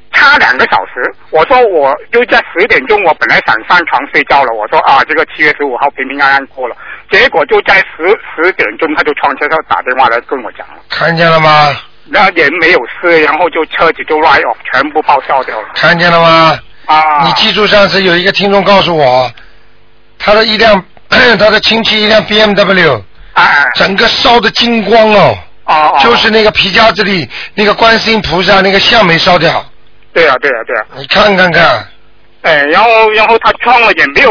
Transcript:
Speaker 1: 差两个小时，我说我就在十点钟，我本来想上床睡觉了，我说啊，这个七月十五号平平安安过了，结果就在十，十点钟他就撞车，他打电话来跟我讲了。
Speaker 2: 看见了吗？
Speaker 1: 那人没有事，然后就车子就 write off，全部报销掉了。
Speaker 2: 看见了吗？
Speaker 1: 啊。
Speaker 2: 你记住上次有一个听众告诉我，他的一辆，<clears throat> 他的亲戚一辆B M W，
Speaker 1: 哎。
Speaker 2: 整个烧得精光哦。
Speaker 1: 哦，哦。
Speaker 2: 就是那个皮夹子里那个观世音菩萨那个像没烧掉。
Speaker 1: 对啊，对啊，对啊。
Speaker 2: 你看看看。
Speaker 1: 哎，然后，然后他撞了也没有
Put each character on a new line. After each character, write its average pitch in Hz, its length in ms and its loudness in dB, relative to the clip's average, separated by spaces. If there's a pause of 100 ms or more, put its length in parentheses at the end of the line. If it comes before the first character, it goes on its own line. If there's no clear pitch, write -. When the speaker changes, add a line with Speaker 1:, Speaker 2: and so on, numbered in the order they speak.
(120)
Speaker 1:
差 285 260 2
两 - 180 0
个 - 100 -2
小 - 100 -2 (100)
时， - 260 -6 (180)
我 160 160 2
说 254 200 2
我 147 260 0 (200)
就 240 140 2
在 254 160 0 (100)
十 175 160 -2
点 165 180 0
钟， 208 160 0
我 160 120 2
本 117 140 -4
来 160 160 0
想 123 100 -2 (140)
上 185 80 2 (100)
床 127 140 -2 (120)
睡 156 120 0
觉 139 200 2
了， 117 100 -4
我 107 140 -6
说 156 120 0
啊， 139 280 2
这 156 80 -4
个 156 100 0
七 - 160 -10
月 151 160 2
十 143 60 -4
五 127 140 -4
号 139 120 -2
平 135 180 -8
平 139 120 -8
安 135 120 2
安 139 140 -2
过 127 220 -10
了， 107 80 -14 (340)
结 220 180 2
果 156 180 -2
就 - 160 0
在 - 160 0
十， - 280 -6 (300)
十 170 160 0
点 120 260 -6
钟 165 160 -2
他 160 80 -2
就 151 120 -2
撞 139 220 -2
车， 147 120 -4
他 160 80 -2 (120)
打 90 140 -2
电 127 160 -4
话 131 100 2
来 117 120 0
跟 135 240 -8
我 92 80 -14
讲 - 160 -20
了。 71 60 -20 (140)
Speaker 2:
看 165 280 -4
见 165 120 2
了 160 120 2
吗？ 151 360 2 (300)
Speaker 1:
那 190 240 0
人 156 300 0
没 165 100 2
有 175 160 2
事， 170 380 0
然 147 120 0
后 180 140 0
就 160 160 -4
车 165 260 -2
子 127 120 -12
就 156 160 -2
write 156 220 2
off， 127 140 -4 (160)
全 135 180 -2
部 147 120 -4
报 139 240 0
销 139 160 -2
掉 120 180 -10
了。 101 140 -12
Speaker 2:
看 165 240 0
见 175 100 0
了 170 140 2
吗？ 165 360 2 (280)
Speaker 1:
啊。 151 400 2
Speaker 2:
你 131 60 0
记 202 200 -2
住 208 140 0
上 196 220 2
次 180 120 -2
有 180 160 0
一 180 60 -2
个 196 80 -2
听 190 220 -2
众 196 100 2
告 190 180 2
诉 170 160 -2
我， 127 340 2 (880)
他 208 140 0
的 220 100 2
一 220 120 -4
辆， 208 260 2 (120)
<clears throat> - 160 -20
他 226 400 2
的 208 80 2
亲 220 240 -2
戚 214 180 -2
一 214 60 0
辆 214 180 2
B 208 160 -2
M 208 140 2
W， 175 500 0 (300)
Speaker 1:
哎。 147 400 2
Speaker 2:
整 190 220 -2
个 226 100 0
烧 240 340 0
得 214 120 0
精 233 320 -2
光 220 260 4
哦。 156 280 2 (260)
Speaker 1:
哦， 156 300 2
哦。 147 60 2
Speaker 2:
就 233 160 2
是 226 140 -2
那 220 120 2
个 214 100 2
皮 196 180 -2
夹 226 220 2
子 202 100 -4
里 180 260 -4 (260)
那 202 80 -2
个 202 120 2
观 226 240 2
世 214 120 -4
音 220 120 0
菩 160 200 -4
萨 196 200 2
那 190 100 0
个 196 80 2
像 226 240 2
没 165 140 2
烧 180 200 2
掉。 147 240 -2 (520)
Speaker 1:
对 165 120 2
啊， 135 140 2
对 143 100 -2
啊， 113 160 -6
对 127 120 -6
啊。 107 80 -6 (100)
Speaker 2:
你 135 120 -14
看 208 280 2
看 180 160 2
看。 143 340 0 (540)
Speaker 1:
哎， 151 320 0
然 190 100 2
后， 220 280 2
然 214 180 2
后 226 120 2
他 220 120 0
撞 247 300 0
了 208 100 2
也 160 140 0
没 143 160 -2
有 254 80 4